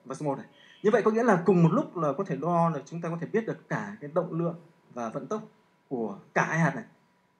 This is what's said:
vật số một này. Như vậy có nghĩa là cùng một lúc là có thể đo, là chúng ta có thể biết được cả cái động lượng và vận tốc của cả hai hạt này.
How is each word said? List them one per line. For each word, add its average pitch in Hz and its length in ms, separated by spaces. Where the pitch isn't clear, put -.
vật 131 100
số 156 120
một 135 120
này. 110 80
Như 208 80
vậy 220 120
có 214 80
nghĩa 226 140
là 190 220
cùng 175 160
một 160 100
lúc 262 240
là 156 160
có 196 120
thể 156 120
đo, 165 340
là 147 160
chúng 170 140
ta 170 80
có 170 120
thể 160 60
biết 220 200
được - 220
cả 107 320
cái 147 140
động 175 180
lượng 165 240
và 117 140
vận 117 180
tốc 107 160
của 110 300
cả 143 100
hai 156 140
hạt 160 160
này. - 100